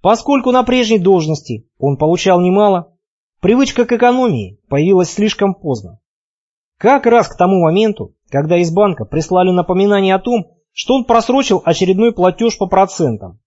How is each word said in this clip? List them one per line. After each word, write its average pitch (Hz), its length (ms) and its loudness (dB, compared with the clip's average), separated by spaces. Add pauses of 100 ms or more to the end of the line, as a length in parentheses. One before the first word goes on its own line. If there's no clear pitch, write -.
Поскольку 247 500 0
на 247 120 2
прежней 240 360 0
должности 156 680 -2 (100)
он 135 180 -2
получал 175 440 0
немало, 185 560 0 (440)
привычка 240 440 0
к 240 80 -4
экономии 233 760 0
появилась 175 420 0
слишком 202 440 -2
поздно. 110 460 -8 (800)
Как 269 280 2
раз 233 220 2
к - 80 -18
тому 185 240 2
моменту, 185 540 -2 (160)
когда 156 280 -2
из 170 140 -2
банка 185 320 0
прислали 180 460 -2
напоминание 190 640 0
о 190 60 -2
том, 233 380 -6 (140)
что - 220 -4
он 262 100 0
просрочил 233 600 0
очередной 190 480 0
платеж 196 440 -2
по 196 100 -4
процентам. 139 800 -2